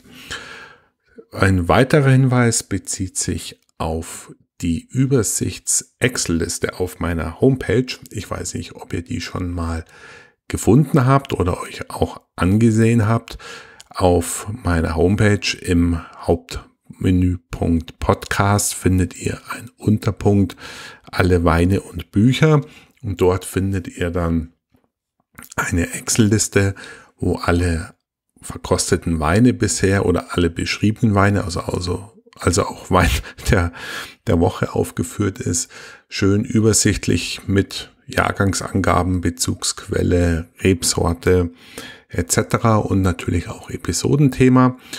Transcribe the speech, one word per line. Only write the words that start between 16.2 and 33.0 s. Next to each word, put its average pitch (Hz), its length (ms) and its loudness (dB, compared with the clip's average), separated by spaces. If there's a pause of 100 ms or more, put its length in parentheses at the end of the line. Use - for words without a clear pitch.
Podcast - 760 0
findet 92 420 0
ihr - 240 -6 (100)
einen - 260 -12
Unterpunkt 101 800 2 (560)
Alle 90 320 2
Weine 85 380 2
und - 300 -14
Bücher 139 500 4 (400)
und 98 180 -6
dort 90 260 2
findet 95 420 -2
ihr 87 240 -4
dann 85 420 -2 (1040)
eine - 380 -2
Excel-Liste, 101 840 0 (420)
wo 90 200 -2
alle 87 580 -2 (460)
verkosteten - 800 -2
Weine 104 340 4
bisher 98 520 0
oder - 300 -2
alle 87 160 2
beschriebenen - 640 0
Weine, 98 280 2
also, 90 180 -6
also, 95 520 -6 (260)
also 92 260 0
auch - 260 -10
Wein 175 180 4 (180)